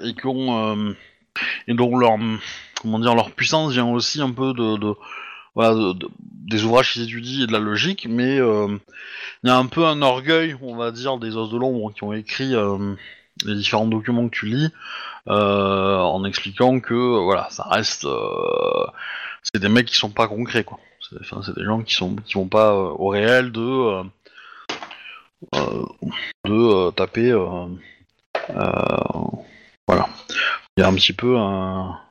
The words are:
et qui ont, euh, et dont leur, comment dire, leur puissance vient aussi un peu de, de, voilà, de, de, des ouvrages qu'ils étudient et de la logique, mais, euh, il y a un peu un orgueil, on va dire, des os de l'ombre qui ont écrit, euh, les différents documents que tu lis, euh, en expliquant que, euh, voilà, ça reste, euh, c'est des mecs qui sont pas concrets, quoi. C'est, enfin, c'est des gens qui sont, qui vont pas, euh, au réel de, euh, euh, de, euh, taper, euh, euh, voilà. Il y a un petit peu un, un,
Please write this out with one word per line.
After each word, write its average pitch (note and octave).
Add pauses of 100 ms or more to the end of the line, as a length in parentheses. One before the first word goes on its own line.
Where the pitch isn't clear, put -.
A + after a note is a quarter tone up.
et A2+
qui -
ont, B2
euh, G#2 (760)
et A#2+
dont A#2+
leur, A#2 (640)
comment A2
dire, A#2
leur A2+
puissance D#3
vient B2
aussi A#2+
un C3
peu C3
de, A2+
de, G#2 (640)
voilà, A2+
de, G#2
de, F#2 (100)
des G2
ouvrages A#2+
qu'ils A#2
étudient A#2+
et A#2+
de A2
la G#2+
logique, G#2+
mais, B2+
euh, G#2 (640)
il B2
y B2+
a B2+
un C3
peu E3
un D3+
orgueil, C#3+
on B2
va A#2
dire, B2+
des A2
os A2+
de A#2
l'ombre A#2+
qui -
ont G#2
écrit, C3
euh, G2+ (520)
les G#2
différents G#2+
documents A#2
que A2+
tu -
lis, C#3+ (580)
euh, G2
en F2+
expliquant A#2+
que, A#2+
euh, A#2+
voilà, F#2
ça -
reste, -
euh, G1+ (580)
c'est -
des G2
mecs A#2
qui -
sont G#2+
pas A2+
concrets, A2
quoi. - (280)
C'est, -
enfin, G2
c'est F#2+
des -
gens A2
qui A2
sont, F#2
qui G#2
vont F#2+
pas, G#2+
euh, F#2+
au F#2+
réel A#2
de, A2+
euh, A#2 (1500)
euh, A#1 (600)
de, G2+ (340)
euh, E2
taper, A2+
euh, F2+ (840)
euh, G1+ (640)
voilà. - (720)
Il F#2+
y -
a F#2
un F#2+
petit F#2
peu B2
un, F#2+
un, - (120)